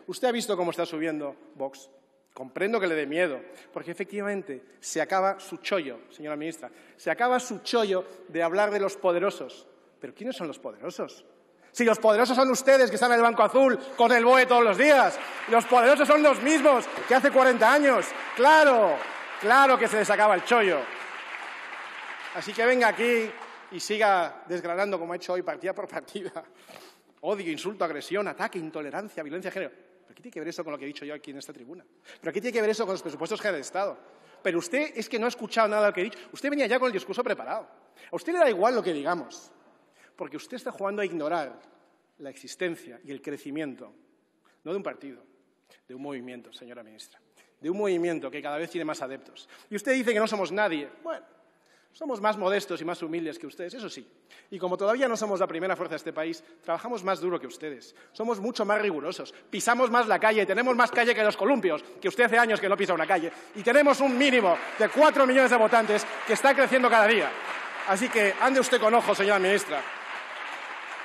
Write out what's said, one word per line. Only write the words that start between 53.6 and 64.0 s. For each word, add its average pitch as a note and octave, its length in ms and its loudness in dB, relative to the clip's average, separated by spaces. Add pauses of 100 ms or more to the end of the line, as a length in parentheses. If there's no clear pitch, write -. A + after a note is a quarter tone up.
eso A3+ 160 -12
sí. B2+ 160 -16 (460)
Y G3 80 -12
como F3+ 180 -4
todavía A3 300 0
no A#3 100 -2
somos G#3 220 -4
la F#3 80 0
primera E3+ 300 -4
fuerza D#3+ 160 -8
de D#3 60 -6
este D#3+ 140 -10
país, D#3+ 300 -8 (180)
trabajamos F#3 440 -6
más F#3 160 -2
duro F3 180 -2
que C3 80 -12
ustedes. B2+ 480 -14 (160)
Somos A3+ 300 -4
mucho A3 240 -4
más G#3 180 0
rigurosos, E3+ 500 -6 (160)
pisamos A3+ 440 0
más A#3 160 2
la F#3 100 4
calle, A3 260 2
tenemos A#3 300 0
más A#3 160 4
calle A#3+ 240 2
que G#3+ 80 -2
los G#3+ 140 2
columpios, G3 480 0 (160)
que F#3+ 80 -2
usted A#3+ 160 2
hace A3+ 120 2
años A3+ 240 2
que G3 80 -2
no G3 80 2
pisa F#3 180 0
una D#3+ 120 -2
calle. E3+ 240 0 (240)
Y G#3 80 -12
tenemos C4+ 380 4